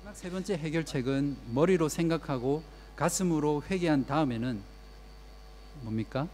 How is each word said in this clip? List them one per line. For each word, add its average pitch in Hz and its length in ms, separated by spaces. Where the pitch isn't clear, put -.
마지막 196 120
세 180 140
번째 190 260
해결책은 143 800
머리로 160 360
생각하고 156 760
가슴으로 151 760
회개한 165 380
다음에는 127 540
뭡니까? 113 520